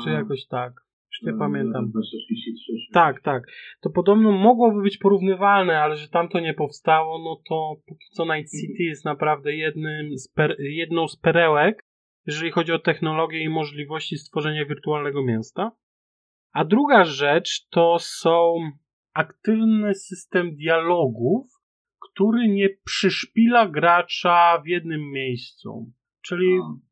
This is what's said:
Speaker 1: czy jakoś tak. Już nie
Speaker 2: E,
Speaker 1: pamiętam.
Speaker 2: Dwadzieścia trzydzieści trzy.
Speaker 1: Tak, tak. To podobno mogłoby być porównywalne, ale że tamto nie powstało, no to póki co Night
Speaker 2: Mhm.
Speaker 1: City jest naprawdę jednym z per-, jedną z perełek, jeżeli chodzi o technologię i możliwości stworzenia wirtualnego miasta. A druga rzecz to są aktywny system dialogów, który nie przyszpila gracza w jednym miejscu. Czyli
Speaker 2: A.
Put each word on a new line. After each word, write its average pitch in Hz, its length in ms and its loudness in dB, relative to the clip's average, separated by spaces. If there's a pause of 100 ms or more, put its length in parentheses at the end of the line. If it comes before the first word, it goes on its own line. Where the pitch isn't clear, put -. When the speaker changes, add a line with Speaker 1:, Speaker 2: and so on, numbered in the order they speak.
Speaker 1:
czy 156 60 -4
jakoś - 360 -4
tak. 123 260 -8 (400)
Już - 100 -16
nie - 100 -6
Speaker 2:
E, 220 60 -6
Speaker 1:
pamiętam. - 520 -4
Speaker 2:
Dwadzieścia 110 360 -6
trzydzieści - 280 -8
trzy. - 380 -12
Speaker 1:
Tak, 156 300 2
tak. 131 200 -2 (380)
To 156 100 -6
podobno 202 420 4
mogłoby 214 500 4
być 196 160 -2
porównywalne, 190 840 2
ale 151 160 0
że 151 120 -14
tamto 170 320 0
nie 160 140 -4
powstało, 160 680 0
no 160 240 -10
to 156 260 -4 (120)
póki - 260 -20
co 170 120 -4
Night 156 300 -6
Speaker 2:
Mhm. 151 60 -8
Speaker 1:
City 160 220 -6
jest 156 220 -6
naprawdę 151 500 -2
jednym 151 640 -6
z - 140 -18
per-, 156 260 0
jedną 160 500 -4
z - 80 -16
perełek, 165 680 2 (420)
jeżeli 156 240 -6
chodzi 165 220 -2
o 165 60 0
technologię 160 640 -2
i 156 60 -4
możliwości 151 680 -8
stworzenia 151 480 -4
wirtualnego 143 580 -4
miasta. 123 480 -4 (800)
A 156 120 0
druga 226 400 6
rzecz 143 680 -2
to 170 300 4
są 170 540 2 (600)
aktywny 214 800 0
system 180 600 -6
dialogów, 160 920 0 (640)
który 226 380 2
nie 196 200 2 (160)
przyszpila 226 840 2
gracza 170 960 2
w - 40 -16
jednym 160 420 -4
miejscu. 120 840 -8 (300)
Czyli 185 400 0
Speaker 2:
A. 156 120 -10 (180)